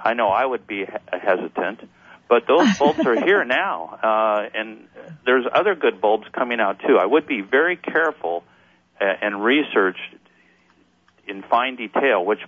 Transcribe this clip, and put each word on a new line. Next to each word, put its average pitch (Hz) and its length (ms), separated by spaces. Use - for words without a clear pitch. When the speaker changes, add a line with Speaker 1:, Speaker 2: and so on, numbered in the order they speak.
Speaker 1:
I 113 100
know 117 140
I 113 180
would 120 180
be 101 200
he-, 95 340
hesitant, 92 600
but 120 180
those - 280
Speaker 2:
<laughs> - 40
Speaker 1:
bulbs 151 220
are - 240
here 190 200
now, 127 560
uh, 110 560
and 110 300
there's 127 260
other 185 220
good 117 260
bulbs 107 300
coming 120 300
out 98 260
too. 123 120
I 90 80
would 151 200
be 120 140
very 143 360
careful, 151 680
uh, 101 60
and 104 220
research 113 540
in 98 160
fine 127 320
detail 113 480
which 104 260